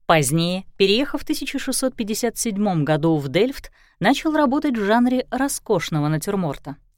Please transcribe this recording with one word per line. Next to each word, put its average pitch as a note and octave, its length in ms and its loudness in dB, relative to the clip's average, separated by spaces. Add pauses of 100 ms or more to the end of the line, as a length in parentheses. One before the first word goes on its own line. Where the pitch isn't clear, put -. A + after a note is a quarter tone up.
Позднее, E3 580 2 (120)
переехав A3+ 460 2
в - 20 -14
тысяча D4 340 -4
шестьсот B3+ 360 -2
пятьдесят A3 420 -4
седьмом G3 480 0
году D#3 320 2
в C#3+ 120 -4
Дельфт, G3+ 420 0 (300)
начал C#4 340 2
работать D4 420 2
в G#3+ 80 -2
жанре A#3+ 460 2
роскошного F#3 800 -2
натюрморта, D#3 680 -4 (220)